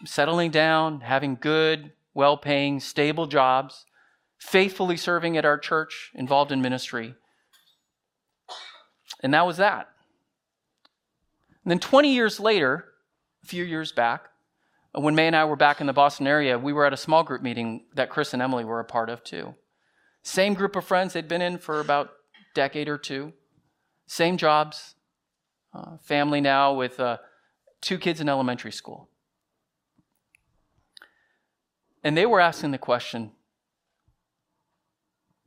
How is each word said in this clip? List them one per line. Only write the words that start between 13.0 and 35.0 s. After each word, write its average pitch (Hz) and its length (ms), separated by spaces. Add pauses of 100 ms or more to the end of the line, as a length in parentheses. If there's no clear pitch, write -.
a - 40
few 175 180
years 160 260
back, 120 400 (640)
when 151 240
May 160 100
and 165 80
I 156 100
were 151 120
back 147 240
in 143 80
the 135 40
Boston 143 360
area, 143 280
we 139 160
were 147 140
at 139 60
a 135 40
small 160 280
group 131 180
meeting 117 520
that 127 160
Chris 147 220
and 127 80
Emily 127 240
were 113 140
a 113 60
part 113 260
of 117 140
too. - 320 (680)
Same 196 320
group 196 220
of 180 80
friends 185 280
they'd 165 160
been 170 140
in 180 160
for 151 220
about 147 260
a - 480
decade 147 340
or 147 80
two. 143 380 (720)
Same 175 320
jobs. 151 560 (800)
Uh, - 240
family 147 420
now 139 320
with, 127 260
uh, 120 200 (640)
two 185 180
kids 165 220
in 151 80
elementary 127 440
school. - 380 (3000)
And 151 140
they 180 80
were 226 160
asking 165 300
the 131 80
question 120 540 (2250)